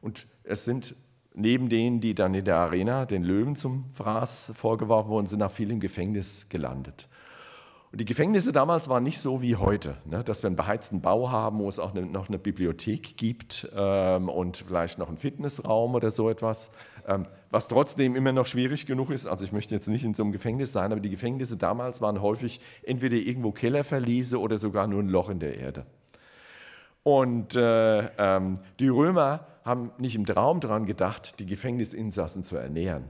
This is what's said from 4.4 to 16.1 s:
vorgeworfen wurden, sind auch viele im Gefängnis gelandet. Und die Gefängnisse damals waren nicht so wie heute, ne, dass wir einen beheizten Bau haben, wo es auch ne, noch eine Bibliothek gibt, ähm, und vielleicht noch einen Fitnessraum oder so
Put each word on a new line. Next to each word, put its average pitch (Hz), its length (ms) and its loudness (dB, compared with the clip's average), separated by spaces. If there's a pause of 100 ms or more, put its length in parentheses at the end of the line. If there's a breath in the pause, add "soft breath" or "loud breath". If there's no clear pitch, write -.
vorgeworfen 110 560 2
wurden, 107 180 0
sind 104 140 -2
auch 98 100 0
viele 107 200 -4
im 113 80 -2
Gefängnis 98 720 -4
gelandet. 67 580 -8 (840 loud breath)
Und 104 60 -10
die 113 60 -2
Gefängnisse 175 480 2
damals 160 340 4
waren 123 160 2
nicht 139 160 -2
so 131 220 -2
wie 120 160 2
heute, 95 480 2
ne, 85 180 -4
dass 110 200 -4
wir 110 40 0
einen 92 80 0
beheizten 98 460 -2
Bau 113 280 4
haben, 110 300 0
wo 101 80 -2
es 98 100 -4
auch 92 160 -4
ne, 92 100 -4
noch 95 260 -6
eine 98 100 -4
Bibliothek 92 800 -4
gibt, - 580 -6
ähm, 95 540 2
und 90 360 -4
vielleicht 87 320 -2
noch 82 120 -6
einen 80 80 -8
Fitnessraum 123 760 -2
oder 113 160 2
so 110 200 2